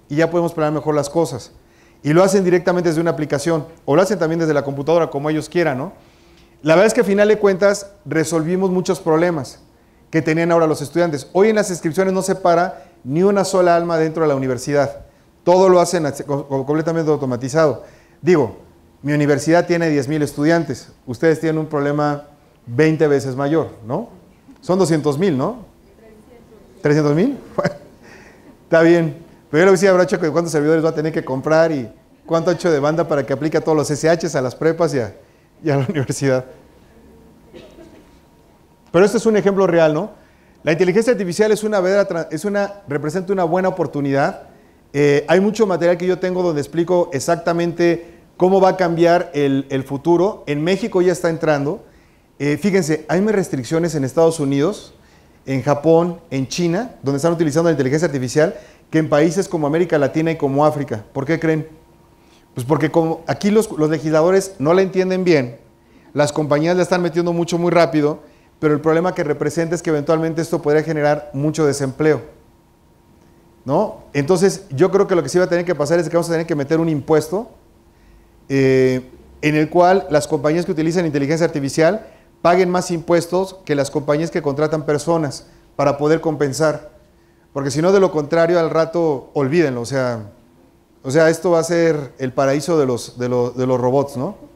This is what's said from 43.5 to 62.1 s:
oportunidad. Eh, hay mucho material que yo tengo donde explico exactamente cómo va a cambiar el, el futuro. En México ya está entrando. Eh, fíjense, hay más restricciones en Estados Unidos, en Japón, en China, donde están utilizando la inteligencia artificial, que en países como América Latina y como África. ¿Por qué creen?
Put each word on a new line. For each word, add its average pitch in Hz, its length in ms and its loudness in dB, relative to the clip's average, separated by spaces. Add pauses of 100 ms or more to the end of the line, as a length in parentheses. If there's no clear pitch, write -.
oportunidad. 147 760 -2 (500)
Eh, 143 340 2
hay 170 120 4
mucho 214 260 0
material 175 320 0
que 180 80 -6
yo 180 140 0
tengo 185 240 -2
donde 156 180 -2
explico 170 500 0
exactamente 170 1080 -2 (180)
cómo 185 240 4
va 185 80 6
a 165 80 2
cambiar 170 560 2
el, 139 380 0
el 135 120 -2
futuro. 165 640 0
En 147 180 -4
México 190 380 0
ya 180 100 4
está 175 180 -2
entrando. 156 540 -2 (540)
Eh, 147 200 -2
fíjense, 160 500 0
hay 160 140 0
más 214 120 0
restricciones 160 640 -4
en 143 80 -2
Estados 160 360 2
Unidos, 143 540 -2 (540)
en 135 160 -4
Japón, 165 560 2 (100)
en 135 180 -4
China, 175 540 -4
donde 139 160 -2
están 165 160 0
utilizando 165 360 0
la 160 40 2
inteligencia 139 320 0
artificial, 147 500 0 (360)
que 156 80 2
en 151 100 0
países 165 380 2
como 156 180 -4
América 165 320 0
Latina 156 320 0
y 160 80 -4
como 143 300 2
África. 135 360 -4 (100)
¿Por 135 120 -4
qué 160 140 -2
creen? 160 280 -2 (840)